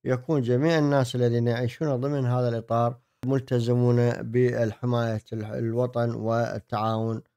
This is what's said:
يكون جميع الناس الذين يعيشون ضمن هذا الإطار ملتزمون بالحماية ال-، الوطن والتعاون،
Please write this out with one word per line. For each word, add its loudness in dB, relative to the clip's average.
يكون 0
جميع 2
الناس 2
الذين 2
يعيشون -2
ضمن -2
هذا 0
الإطار -2
ملتزمون 2
بالحماية 0
ال-، -8
الوطن -2
والتعاون، -2